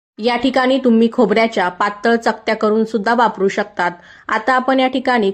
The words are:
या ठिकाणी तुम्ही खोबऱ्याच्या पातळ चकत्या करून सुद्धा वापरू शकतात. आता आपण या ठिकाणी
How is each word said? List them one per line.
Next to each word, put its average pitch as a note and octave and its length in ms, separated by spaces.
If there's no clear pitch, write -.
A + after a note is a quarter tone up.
या A#3+ 160
ठिकाणी C4 480
तुम्ही A3+ 280
खोबऱ्याच्या A3 580
पातळ G#3 460
चकत्या A3 400
करून A3 300
सुद्धा A3+ 280
वापरू A3 340
शकतात. F#3+ 440
आता A3 260
आपण C4 260
या C4 80
ठिकाणी B3 460